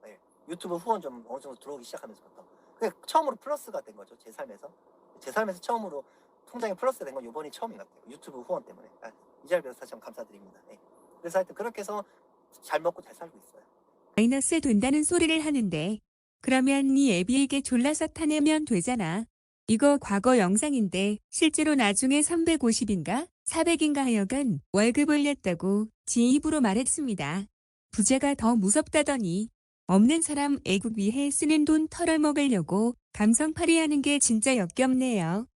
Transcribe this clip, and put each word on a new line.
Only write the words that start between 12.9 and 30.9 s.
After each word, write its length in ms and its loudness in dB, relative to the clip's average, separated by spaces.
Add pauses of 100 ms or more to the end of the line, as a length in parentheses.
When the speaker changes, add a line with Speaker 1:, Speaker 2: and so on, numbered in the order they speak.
Speaker 1:
잘 120 -20
살고 240 -18
있어요. 240 -20 (540)
Speaker 2:
마이너스 440 2
된다는 440 2
소리를 400 0
하는데, 540 -2 (420)
그러면 560 2
이 160 4
애비에게 500 2
졸라서 460 0
타내면 560 2
되잖아. 600 -2 (440)
이거 300 4
과거 400 2
영상인데 800 0 (120)
실제로 460 2
나중에 440 2
삼백오십인가 1040 0 (180)
사백인가 600 0
하여간 560 0 (120)
월급 360 2
올렸다고 800 0 (180)
지 260 2
입으로 300 2
말했습니다. 840 -2 (480)
부자가 420 2
더 220 2
무섭다더니 920 0 (380)
없는 360 6
사람 420 -2
애국 320 -2